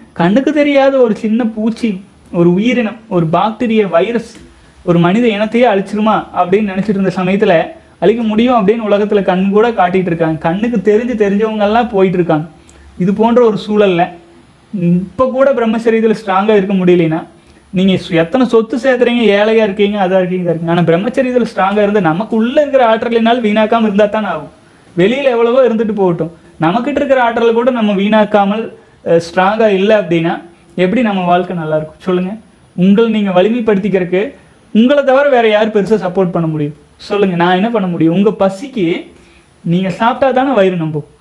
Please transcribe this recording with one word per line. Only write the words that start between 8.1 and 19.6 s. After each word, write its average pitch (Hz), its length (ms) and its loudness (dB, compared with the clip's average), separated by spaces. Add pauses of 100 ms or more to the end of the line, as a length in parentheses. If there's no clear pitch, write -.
முடியும் 220 440 0
அப்படின்னு 220 220 0
உலகத்துல 202 320 0
கண் 190 280 0
கூட 214 200 2
காட்டிட்டு 185 360 0
இருக்காங்க. 165 320 -2
கண்ணுக்கு 208 400 -2
தெரிஞ்சு 220 440 0
தெரிஞ்சவங்க 208 400 0
எல்லாம் 220 280 0
போயிட்டு 190 280 0
இருக்காங்க. 165 280 0 (520)
இது 190 160 0
போன்ற 233 320 2
ஒரு 202 220 0
சூழல்ல 196 400 0 (720)
இப்ப 180 500 0
கூட 269 220 2
பிரம்மச்சரியத்துல 226 600 0 (100)
ஸ்ட்ராங்கா 196 240 0
இருக்க 202 240 2
முடியலன்னா, 175 500 2 (460)
நீங்க 190 240 0
சு-, - 180 -4
எத்தனை 170 360 0
சொத்து 226 300 0
சேர்த்துறீங்க, 240 440 0
ஏழையா 214 420 2